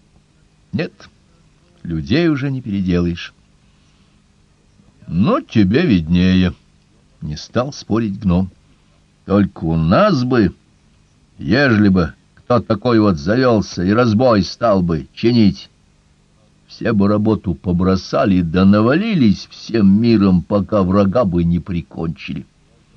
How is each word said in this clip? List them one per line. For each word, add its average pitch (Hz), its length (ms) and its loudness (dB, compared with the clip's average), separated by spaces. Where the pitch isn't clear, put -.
Нет, 143 200 -6
людей 85 440 -2
уже 139 240 -2
не 131 100 -8
переделаешь». 90 720 -4
«Ну, 127 340 0
тебе 113 460 0
виднее», 90 680 2
не 76 140 -10
стал 127 380 -6
спорить 107 460 -6
гном. 92 320 -2
«Только 98 400 -2
у 82 100 -2
нас 123 480 2
бы, 123 320 0
ежели 104 520 2
бы 92 240 0
кто - 240 -2
такой 110 400 -2
вот 101 180 2
завёлся 101 640 -2
и 92 80 0
разбой 117 500 2
стал 98 400 -2
бы 82 320 -4
чинить, 113 560 0
все - 260 -6
бы 98 140 2
работу 104 460 0
побросали 92 880 0
да 87 240 0
навалились 120 840 2
всем 101 500 0
миром, 101 400 2
пока 101 400 -2
врага 98 440 0
бы 87 180 -2
не 85 160 0
прикончили». 82 840 -10